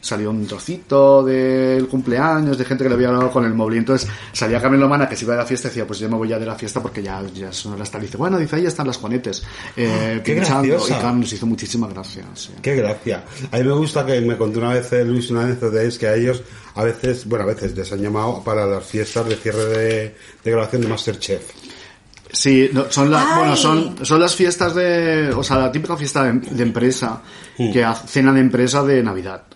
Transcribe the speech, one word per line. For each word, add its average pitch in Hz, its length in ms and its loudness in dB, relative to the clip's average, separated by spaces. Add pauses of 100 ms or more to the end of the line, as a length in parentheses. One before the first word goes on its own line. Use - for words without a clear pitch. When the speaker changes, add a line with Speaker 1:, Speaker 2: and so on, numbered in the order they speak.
Speaker 1:
Salió 104 300 -4
un 107 160 -2
trocito 139 760 4
del 131 640 2
cumpleaños, 139 720 0
de 127 80 0
gente 131 180 -2
que 131 60 2
le 120 40 2
había 123 140 2
hablado 127 220 2
con 127 160 2
el 113 80 0
móvil. 113 220 0
Y - 20 2
entonces 127 280 0 (260)
salía 117 280 0
Carmen 135 180 4
Lomana, 139 300 2
que 110 80 -6
se 117 80 -8
iba 117 80 0
de 120 80 0
la 117 60 -2
fiesta, 127 220 -4
y - 20 -4
decía, 117 160 -6
"Pues 101 120 -8
yo 110 120 -4
me 113 60 0
voy 110 120 -2
ya 110 100 -2
de 110 60 -6
la 110 120 -8
fiesta 113 260 -6
porque 110 200 -6
ya, 95 200 -8 (120)
ya 95 180 -10
son 101 260 -10
las 104 120 -10
tal". 107 120 -10
Y - 40 -6
dice, 101 120 -12
"Bueno", 180 200 0
dice, 156 180 -2
"ahí 175 100 0
están 160 200 -2
las 123 120 -4
Juanetes, 117 440 -4 (320)
eh, 110 440 0
Speaker 2:
Ah, 110 40 -6
qué - 120 -2
Speaker 1:
pinchando". 139 340 2
Speaker 2:
graciosa. 135 280 2
Speaker 1:
Y 113 40 -2
claro, 123 160 0
nos 110 160 0
hizo 110 140 -6
muchísima 113 420 -2
gracia, 95 340 -12 (120)
sí. - 160 -14 (100)
Speaker 2:
Qué 139 160 -2
gracia. 104 480 -2 (260)
A 113 60 -4
mí 127 80 2
me 135 80 2
gusta 147 320 0
que 131 160 2
me 117 160 0
contó 110 220 0
una 120 160 0
vez, 123 180 -2
eh, 123 140 2
Luis, 120 240 -2
una 117 140 0
anécdota, 120 360 0
es 117 180 -2
que 113 80 -2
a 107 100 2
ellos 123 260 0 (320)
a 107 100 -2
veces, 123 420 -2
bueno, 104 180 -2
a 98 40 0
veces 104 260 -4
les 92 160 -6
han 98 120 -4
llamado 107 420 -2
para 107 220 0
las 98 180 -2
fiestas 107 420 -4
de 110 100 -2
cierre 110 280 -2
de, 110 500 0 (300)
de 113 60 0
grabación 117 320 0
de 113 60 0
MasterChef. 101 640 -4 (800)
Speaker 1:
Sí, 135 440 4
no, 135 160 0
son 143 200 4
la-, 156 160 4
Speaker 3:
Ay. 330 120 2
Speaker 1:
bueno, - 180 4
son, 156 480 2
son 156 160 4
las 175 160 4
fiestas 175 380 2
de, 170 600 2
o 117 80 0
sea, 135 140 0
la 131 160 2
típica 156 240 -2
fiesta 143 280 0
de, 120 160 2
de 123 220 -4
empresa, 117 600 0 (340)
Speaker 2:
Mm. 113 160 0
Speaker 1:
que 120 120 4
ha-, 113 100 2
cena 135 400 2
de 135 60 6
empresa 127 420 4
de 135 200 4
Navidad. 95 420 -6 (120)